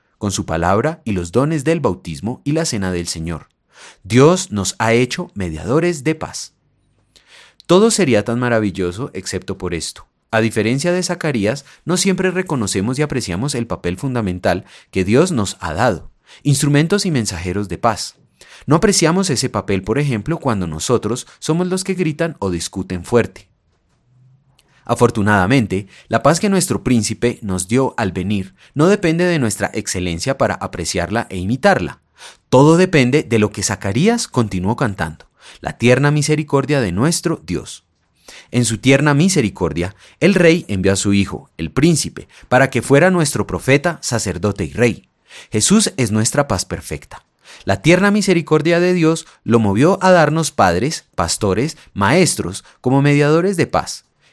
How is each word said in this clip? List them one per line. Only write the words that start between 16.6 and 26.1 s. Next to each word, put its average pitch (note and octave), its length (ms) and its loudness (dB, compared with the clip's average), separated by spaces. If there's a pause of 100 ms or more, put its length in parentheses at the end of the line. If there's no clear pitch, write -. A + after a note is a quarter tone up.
y F3 60 -2
mensajeros G2 560 -4
de F2 100 -8
paz. - 380 -4 (500)
No C#3+ 100 4
apreciamos F#3 540 2
ese B2+ 180 -2
papel, G2 340 -4
por A2+ 180 -2
ejemplo, C#3+ 380 -4
cuando G#2 280 -2
nosotros G#2 640 -2 (100)
somos F3 300 -2
los F#3 160 -4
que F#3+ 100 -4
gritan E3 460 -4
o G2 100 -2
discuten F2 540 -6
fuerte. - 440 -2 (1400)
Afortunadamente, G#2 1040 2 (220)
la - 160 0